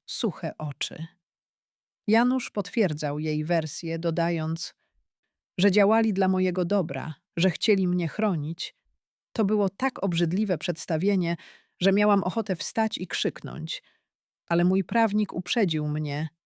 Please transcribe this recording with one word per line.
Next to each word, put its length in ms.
suche 520
oczy. 500
Janusz 420
potwierdzał 720
jej 260
wersję, 540
dodając – 760
że 140
działali 420
dla 140
mojego 380
dobra, 500
że 120
chcieli 380
mnie 200
chronić. 680
To 120
było 240
tak 340
obrzydliwe 540
przedstawienie, 800
że 120
miałam 320
ochotę 320
wstać 420
i 100
krzyknąć, 760
ale 160
mój 180
prawnik 500
uprzedził 540
mnie, 420